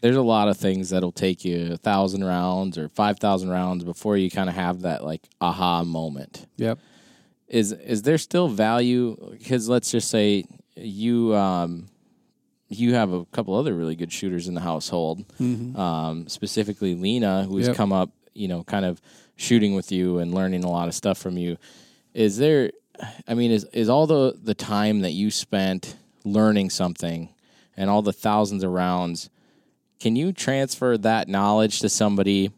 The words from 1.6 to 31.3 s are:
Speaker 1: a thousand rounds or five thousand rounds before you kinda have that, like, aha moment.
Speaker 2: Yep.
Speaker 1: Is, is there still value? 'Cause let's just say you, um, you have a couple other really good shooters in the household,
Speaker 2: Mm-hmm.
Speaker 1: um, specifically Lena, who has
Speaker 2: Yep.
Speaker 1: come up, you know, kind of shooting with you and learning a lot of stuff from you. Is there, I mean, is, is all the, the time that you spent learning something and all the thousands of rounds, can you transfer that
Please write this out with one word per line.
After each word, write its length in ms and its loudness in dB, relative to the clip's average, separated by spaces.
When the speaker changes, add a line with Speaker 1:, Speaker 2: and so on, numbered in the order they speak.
Speaker 1:
a 40 -8
thousand 460 0
rounds 540 -2
or 120 -6
five 300 0
thousand 300 0
rounds 360 -2
before 320 -2
you 120 2
kinda 220 -2
have 300 -4
that, 240 -4
like, 220 -10
aha 440 0
moment. 600 -8
Speaker 2:
Yep. 220 -4
Speaker 1:
Is, 240 0
is 320 -6
there 140 4
still 320 0
value? 680 2
'Cause 220 0
let's 200 2
just 200 -2
say 340 2
you, 580 0
um, 540 0
you 240 0
have 200 2
a 120 -4
couple 300 -4
other 180 0
really 220 -2
good 160 -6
shooters 360 -6
in 60 -6
the 80 -6
household, 640 -4
Speaker 2:
Mm-hmm. 400 -4
Speaker 1:
um, 480 -4
specifically 680 -4
Lena, 500 0
who 120 -4
has 100 2
Speaker 2:
Yep. 100 0
Speaker 1:
come 160 2
up, 180 0
you 140 -6
know, 180 -4
kind 200 -2
of 160 -4
shooting 380 2
with 180 -4
you 280 0
and 140 -2
learning 300 0
a 60 -2
lot 180 -2
of 60 -4
stuff 240 -2
from 200 -6
you. 200 -4
Is 240 2
there, 340 4
I 80 -2
mean, 160 4
is, 120 4
is 160 2
all 160 6
the, 360 2
the 120 -2
time 460 0
that 140 0
you 180 0
spent 640 -2
learning 440 4
something 600 -4
and 120 -2
all 120 4
the 120 0
thousands 500 0
of 80 -2
rounds, 580 -2
can 160 0
you 180 0
transfer 640 0
that 320 2